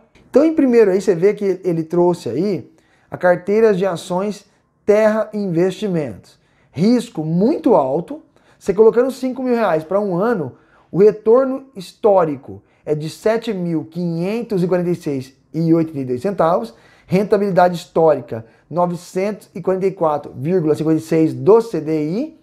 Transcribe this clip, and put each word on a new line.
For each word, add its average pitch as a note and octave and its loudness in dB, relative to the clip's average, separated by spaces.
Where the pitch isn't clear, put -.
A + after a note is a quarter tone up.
Então, C#4 6
em D#4+ 2
primeiro A#3 4
aí, F#3+ 2
você G3 0
vê F#3+ 2
que G3 -4
ele E3 -2
trouxe F3 0
aí D3+ -4
a C#3+ -10
carteira G3 2
de F3+ -2
ações F#3 -6
Terra G#3+ 2
Investimentos. F3+ -4
Risco G3 0
muito G#3 0
alto. E3+ 0
Você - -4
colocando A3+ 4
cinco B3+ -8
mil B3+ -2
reais F3+ 0
pra F3+ -2
um G3 -2
ano, F3+ -2
o D3+ -2
retorno B3 2
histórico E3 0
é D3 -2
de D3+ -6
sete A3+ -2
mil E3+ -4
quinhentos F3+ -4
e F#3 0
quarenta F3 0
e F3 0
seis C#3+ -6
e D#3+ 0
oitenta D#3+ 0
e C3+ -6
dois B2+ -6
centavos, G3 -2
rentabilidade F#3 2
histórica C#3+ 0
novecentos F3+ -4
e G#3 -14
quarenta F#3 -2
e F#3+ 0
quatro D#3 -4
vírgula D#3 0
cinquenta D#3+ 0
e D#3 -6
seis D#3+ 0
do D#3+ 4
C A3+ -6
D D3+ -4
I A3 -6